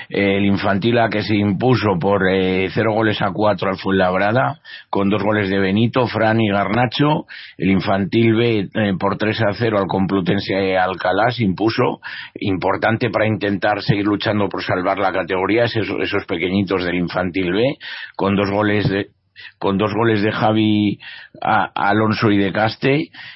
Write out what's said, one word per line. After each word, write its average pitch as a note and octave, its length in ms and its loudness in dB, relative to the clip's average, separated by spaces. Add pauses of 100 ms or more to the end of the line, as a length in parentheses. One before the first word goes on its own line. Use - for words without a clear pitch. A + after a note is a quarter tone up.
El G2 360 0
infantil G2+ 540 2
A A2+ 100 2
que G#2 140 -2
se G#2+ 140 0
impuso G2+ 640 2
por, G2 300 2
eh, F#2+ 420 0
cero A2 200 0
goles G#2+ 300 0
a G2+ 100 0
cuatro G2 380 0
al F#2+ 80 -2
Fuenlabrada, F#2+ 840 0 (300)
con G2 200 0
dos G2+ 120 0
goles G#2 280 0
de G2 80 0
Benito, A2 480 2
Fran A2 340 0
y A2 80 2
Garnacho. A#2+ 760 0 (320)
El F#2 120 0
infantil G2+ 640 2
B, A2 400 0
eh, G#2 240 0
por G2 180 -2
tres G#2 240 -2
a G#2 140 2
cero A2+ 240 0
al F#2+ 80 0
Complutense F#2+ 880 0
Alcalá F#2 540 0
se A2+ 140 -2
impuso. G2+ 560 0 (400)
Importante G2 720 0
para G#2+ 160 0
intentar G2+ 560 -2
seguir G2+ 220 0
luchando G#2 440 0
por F2+ 140 -8
salvar F#2+ 360 -2
la F#2+ 140 0
categoría, F#2+ 520 0
esos, A2 240 -2 (120)
esos G2 260 -4
pequeñitos F#2 580 0
del F2 120 -2
infantil F2+ 560 -2
B, G#2 100 0 (540)
con G2 200 0
dos G2 140 0
goles G#2 380 0
de, G2 200 -2 (500)
con G2 200 0
dos F#2 160 0
goles A2 280 2
de G#2+ 100 0
Javi G#2+ 680 2 (440)
A-, G#2 320 0
Alonso G#2 560 2
y G2+ 80 4
de G2 140 0
Caste. A2+ 580 0 (260)